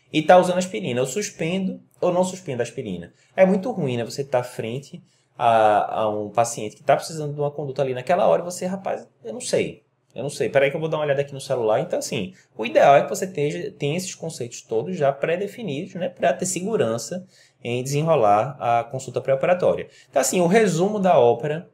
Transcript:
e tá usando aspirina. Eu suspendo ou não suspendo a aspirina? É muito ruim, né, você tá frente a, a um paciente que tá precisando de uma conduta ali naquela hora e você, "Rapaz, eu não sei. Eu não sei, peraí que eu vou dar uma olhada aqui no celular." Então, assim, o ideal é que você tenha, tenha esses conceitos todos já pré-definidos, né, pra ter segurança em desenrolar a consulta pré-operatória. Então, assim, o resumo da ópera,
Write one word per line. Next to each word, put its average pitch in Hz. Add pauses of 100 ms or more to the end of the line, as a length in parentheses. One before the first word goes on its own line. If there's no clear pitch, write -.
(120)
e 156
tá 180
usando 180
aspirina. 185
Eu 131
suspendo 190 (200)
ou 180
não 180
suspendo 156
a 117
aspirina? 92 (240)
É 190
muito 190
ruim, 139
né, 117
você 139
tá 123
frente 123 (340)
a, 107
a 110
um 104
paciente 117
que -
tá 139
precisando 151
de 147
uma 143
conduta 139
ali 131
naquela 175
hora 170
e -
você, 180
"Rapaz, - (160)
eu 226
não 240
sei. - (300)
Eu -
não 139
sei, 120
peraí 135
que 170
eu 160
vou 160
dar 156
uma 151
olhada 143
aqui 143
no 131
celular." 120
Então, 180
assim, 113 (220)
o 220
ideal 240
é -
que -
você 202
tenha, 165
tenha 147
esses 185
conceitos 156
todos 151
já 139
pré-definidos, 185
né, 175
pra -
ter 185
segurança 175 (380)
em 123
desenrolar 135
a 117
consulta 123
pré-operatória. 139 (200)
Então, 135
assim, 185
o 170
resumo 196
da 180
ópera, 135